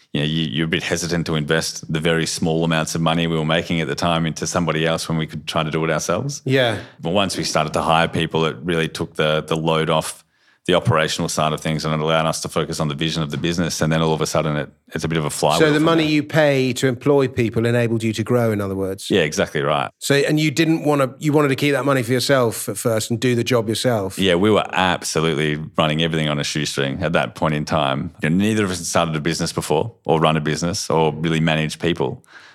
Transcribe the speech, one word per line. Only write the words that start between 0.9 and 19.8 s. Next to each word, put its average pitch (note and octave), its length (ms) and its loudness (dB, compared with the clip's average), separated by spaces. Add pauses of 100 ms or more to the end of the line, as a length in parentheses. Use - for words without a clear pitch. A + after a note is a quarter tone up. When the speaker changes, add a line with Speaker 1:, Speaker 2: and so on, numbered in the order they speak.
Speaker 1:
to D#2+ 100 -2
invest D#2 540 -2
the D#2+ 100 -2
very D#2+ 260 0
small E2 380 -2
amounts D#2+ 320 0
of E2 40 -2
money E2 280 0
we E2 80 0
were D#2 80 0
making E2 360 0
at D#2 60 -2
the C2 80 -4
time E2 320 0
into D#2 200 -6
somebody D#2+ 400 0
else D#2+ 220 -2
when E2 100 0
we D#2+ 80 -2
could D2+ 200 -12
try E2 160 0
to D#2 80 -2
do D#2+ 140 0
it D#2+ 60 0
ourselves. F#2 540 -2
Speaker 2:
Yeah. B2 360 2 (200)
Speaker 1:
But E2 100 -4
once F#2+ 260 0
we F2 80 -2
started D#2 300 0
to E2+ 80 0
hire E2 260 4
people, D#2+ 380 0
it D#2 100 -4
really D#2+ 320 -2
took D#2+ 260 -8
the, D#2 320 2
the E2 100 0
load D#2+ 320 0
off - 360 -2 (420)
the F2 80 4
operational D#2+ 540 2
side D#2 260 0
of D2+ 60 -6
things D#2 260 -4
and D#2 80 -2
it D#2 60 -2
allowed D#2+ 260 2
us D#2 160 -2
to F2 60 -6
focus D#2 320 -4
on D#2+ 80 0
the D2 60 -4
vision D#2+ 280 -2
of D2 80 -4
the D2 80 -6
business. E2+ 420 -2
And D#2 100 0
then D#2+ 120 2
all D#2+ 100 2
of D#2 80 0
a D#2 60 0
sudden D2+ 300 -2
it, D2 140 -6 (180)
it's - 140 -6
a E2 60 -4
bit E2 80 -2
of D#2 80 0
a C#2+ 60 -4
flywheel D2+ 280 2
Speaker 2:
So D3+ 140 6
the D3+ 60 2
Speaker 1:
from D3+ 60 2
Speaker 2:
money E3 200 2
Speaker 1:
there. D3+ 80 0
Speaker 2:
you D3+ 100 2
pay C#3 520 2
to C3+ 120 0
employ C3+ 420 2
people A#2 360 -2
enabled A#2 380 0
you A2 100 0
to A2 100 -4
grow, A#2+ 300 2
in G#2 80 0
other G2 160 -4
words? F#2+ 340 -4
Speaker 1:
Yeah, F#2+ 120 4
exactly D#2+ 400 0
right. C#2+ 360 0